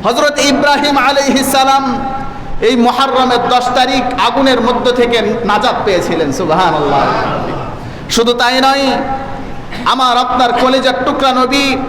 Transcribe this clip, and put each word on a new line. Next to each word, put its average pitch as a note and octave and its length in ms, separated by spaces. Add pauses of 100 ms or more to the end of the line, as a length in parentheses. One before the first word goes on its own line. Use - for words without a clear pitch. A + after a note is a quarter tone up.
হযরত C#4+ 340
ইব্রাহিম C#4+ 600
আলাইহিস C4+ 540
সালাম C4+ 460 (640)
এই B3 160
মুহররমের B3 720
দশ B3 260
তারিখ C4 280 (240)
আগুনের B3+ 340
মধ্য B3 300
থেকে A#3 440 (100)
নাজাত G#3 300 (100)
পেয়েছিলেন। E3+ 480
সুবহানাল্লাহ। D#3 680 (1080)
শুধু A#3 220
তাই B3 280
নয়, C4+ 300 (920)
আমার A#3+ 340
আপনার B3 340
কলিজার B3+ 520
টুকরা C4 280
নবী, C4 440 (120)